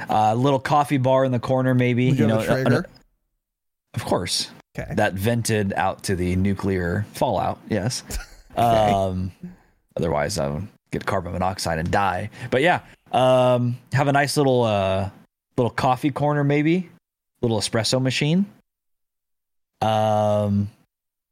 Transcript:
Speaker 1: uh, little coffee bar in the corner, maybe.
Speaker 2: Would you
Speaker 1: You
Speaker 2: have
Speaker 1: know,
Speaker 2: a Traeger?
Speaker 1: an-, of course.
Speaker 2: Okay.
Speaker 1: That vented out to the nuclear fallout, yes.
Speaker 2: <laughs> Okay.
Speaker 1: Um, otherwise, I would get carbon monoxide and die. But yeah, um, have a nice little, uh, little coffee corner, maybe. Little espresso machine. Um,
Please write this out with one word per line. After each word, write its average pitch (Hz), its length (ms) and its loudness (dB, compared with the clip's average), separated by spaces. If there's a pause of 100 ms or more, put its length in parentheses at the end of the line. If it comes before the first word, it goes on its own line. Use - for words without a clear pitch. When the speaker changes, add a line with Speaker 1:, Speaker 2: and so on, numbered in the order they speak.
Speaker 1:
uh, 107 260 2
little 131 260 2
coffee 147 380 0
bar 131 260 2
in 131 80 0
the 123 80 0
corner, 131 340 0
maybe. 123 360 2
Speaker 2:
Would 131 80 2
you 113 80 4
Speaker 1:
You 107 100 2
Speaker 2:
have 110 120 0
Speaker 1:
know, 117 60 2
Speaker 2:
a 127 80 -2
Traeger? 123 180 2
Speaker 1:
an-, - 60 -8 (1080)
of - 100 -8
course. - 460 -4 (280)
Speaker 2:
Okay. - 160 -8
Speaker 1:
That 104 200 0
vented 107 600 0
out 92 300 -2
to 104 120 -2
the 90 200 0
nuclear 95 760 -2
fallout, 98 460 -2 (100)
yes. 110 400 -4
Speaker 2:
<laughs> - 480 -12
Okay. 110 360 2
Speaker 1:
Um, 95 400 -2 (640)
otherwise, 73 420 -2
I 73 100 -2
would 82 200 -6 (240)
get - 140 -6
carbon 90 260 -4
monoxide 90 480 -4
and 90 100 -4
die. 98 400 -2 (220)
But 131 100 0
yeah, 160 200 2 (280)
um, 127 680 2 (140)
have 139 140 2
a 139 60 2
nice 139 240 2
little, 131 260 4
uh, 98 480 0 (460)
little 117 140 2
coffee 135 420 0
corner, 147 320 0
maybe. 151 440 0 (520)
Little 113 180 0
espresso 113 420 -2
machine. 147 460 0 (1300)
Um, 107 880 2 (600)